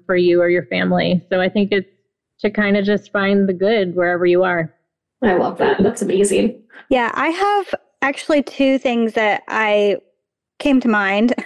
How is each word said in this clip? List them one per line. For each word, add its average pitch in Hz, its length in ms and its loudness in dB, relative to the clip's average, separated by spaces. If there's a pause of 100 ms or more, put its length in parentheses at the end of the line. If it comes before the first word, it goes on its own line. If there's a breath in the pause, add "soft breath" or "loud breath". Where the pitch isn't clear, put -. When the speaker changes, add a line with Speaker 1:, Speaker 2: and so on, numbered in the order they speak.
Speaker 1:
for 185 100 -2
you 175 240 2
or 175 120 2
your 175 160 -2
family. 180 640 -2
So 185 100 0
I 185 80 0
think 202 220 -2
it's 196 180 -2 (520)
to 208 100 -2
kinda 208 320 0
just 202 280 -2
find 196 380 2
the 190 40 0
good 190 420 0
wherever 180 320 0
you 175 160 4
are. 175 280 -2 (520)
Speaker 2:
I 196 100 2
love 180 240 -2
that. - 240 0
That's - 220 -2
amazing. 196 580 0 (280 loud breath)
Speaker 3:
Yeah, 240 260 0
I 285 140 -2
have 392 440 -2 (300)
actually 285 400 0
two 269 340 0
things 233 360 -2
that 214 340 0
I 208 500 0 (600)
came 269 220 2
to 240 60 -2
mind, 208 460 0 (120)